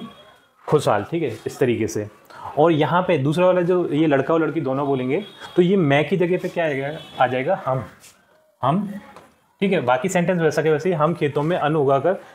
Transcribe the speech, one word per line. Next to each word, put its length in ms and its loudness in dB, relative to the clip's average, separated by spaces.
खुशहाल, 380 2
ठीक 200 -6
है, 60 -4
इस 140 -10
तरीके 280 2
से। 200 -6
और 140 6
यहाँ 320 2
पे 160 2
दूसरा 260 0
वाला 180 4
जो 240 0
ये 200 0
लड़का 260 2
और 80 2
लड़की 200 -2
दोनों 260 -2
बोलेंगे 360 -2
तो 60 4
ये 160 4
मैं 320 4
की 80 0
जगह 200 0
पे 120 -6
क्या 160 -2
आएगा? 260 -4
आ 80 4
जाएगा 380 -2
हम, 200 -4
हम, 260 0
ठीक 100 2
है। 100 2
बाकी 280 0
sentence 320 0
वैसा 200 2
के 80 2
वैसे 200 0
ही, 60 0
हम 200 0
खेतों 280 -2
में 140 0
अन्न 180 0
उगाकर 440 2